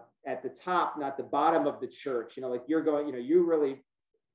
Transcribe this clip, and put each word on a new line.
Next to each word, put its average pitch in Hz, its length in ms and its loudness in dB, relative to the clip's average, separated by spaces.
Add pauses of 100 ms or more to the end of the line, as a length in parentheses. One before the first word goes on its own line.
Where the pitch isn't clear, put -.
(240)
at 135 180 -8
the - 60 -6
top, - 500 -2
not 139 200 -6
the 131 60 -6
bottom 151 420 2
of 139 120 -2
the 123 100 -6
church. 123 500 -6
You - 20 -10
know, 131 80 -6
like, 123 200 -4
you're 156 140 2
going, 147 240 0
you 143 60 -6
know, 123 60 -6
you 156 260 4
really 147 400 0 (500)